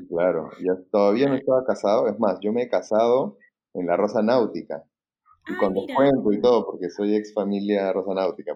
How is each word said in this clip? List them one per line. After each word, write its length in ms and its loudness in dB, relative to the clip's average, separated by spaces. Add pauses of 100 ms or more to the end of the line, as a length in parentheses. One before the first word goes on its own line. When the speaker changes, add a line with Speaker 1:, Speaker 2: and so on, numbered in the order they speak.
Speaker 1:
claro. 440 -2 (120)
Ya 100 0 (180)
todavía 340 4
no 60 2
Speaker 2:
Claro. 80 0
Speaker 1:
estaba 260 0
casado. 420 0
Es 120 -2
más, 220 0
yo 120 -2
me 100 -2
he 60 -6
casado 680 0 (360)
en 140 -4
la 100 2
Rosa 240 0
Náutica. 640 0 (640)
Y 60 -8
Speaker 2:
Ah, 60 -6
Speaker 1:
con 140 2
Speaker 2:
mira. 140 -4
Speaker 1:
descuento 460 2
y 60 -2
todo, 280 4
porque 240 -8
soy 240 -2
ex 180 -4
familia 580 -2
Rosa 220 -4
Náutica, 420 -4